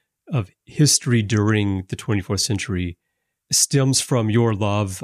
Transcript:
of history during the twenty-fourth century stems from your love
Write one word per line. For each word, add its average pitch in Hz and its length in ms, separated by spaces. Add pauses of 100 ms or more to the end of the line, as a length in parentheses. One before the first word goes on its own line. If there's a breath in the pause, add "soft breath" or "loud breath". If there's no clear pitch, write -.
(320)
of 113 200 (140)
history 127 560
during 104 680
the - 60
twenty-fourth 101 460
century 90 560 (540)
stems 135 480
from 113 300
your 117 240
love 101 500